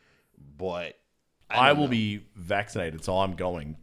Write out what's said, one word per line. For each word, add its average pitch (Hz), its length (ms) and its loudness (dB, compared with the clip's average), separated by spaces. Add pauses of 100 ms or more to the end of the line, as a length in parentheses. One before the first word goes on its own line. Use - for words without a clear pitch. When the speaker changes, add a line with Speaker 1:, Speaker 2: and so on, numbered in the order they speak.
(580)
Speaker 1:
but 87 400 -6 (500)
I 113 100 0
Speaker 2:
I 131 100 8
Speaker 1:
don't 147 100 6
Speaker 2:
will 147 60 2
Speaker 1:
know. 131 60 0
Speaker 2:
be 107 340 -2 (100)
vaccinated, 90 720 -4
so 95 140 0
I'm 95 180 0
going 82 460 -4